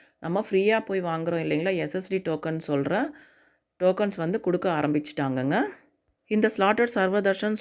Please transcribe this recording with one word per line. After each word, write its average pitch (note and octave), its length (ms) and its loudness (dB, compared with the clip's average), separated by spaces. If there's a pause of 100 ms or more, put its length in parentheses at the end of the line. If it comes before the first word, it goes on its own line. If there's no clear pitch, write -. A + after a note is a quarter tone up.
(260)
நம்ம F#3+ 240 0
ஃப்ரீயா G3+ 280 4 (120)
போய் F#3+ 200 -2
வாங்குறோம் E3 340 -2
இல்லைங்களா, D#3 320 0
எஸ் D#3 240 -4
எஸ் F#3+ 120 -10
டி F#3+ 160 0
டோக்கன் D#3+ 320 -4 (100)
சொல்ற C#3+ 320 0 (800)
டோக்கன்ஸ் F#3 440 0
வந்து G3+ 160 0
கொடுக்க F3+ 280 0 (100)
ஆரம்பிச்சிட்டாங்கங்க. C#3+ 800 0 (760)
இந்த G#3+ 160 4 (100)
ஸ்லாட்டர் G#3+ 440 2
சர்வதர்ஷன் G3 600 2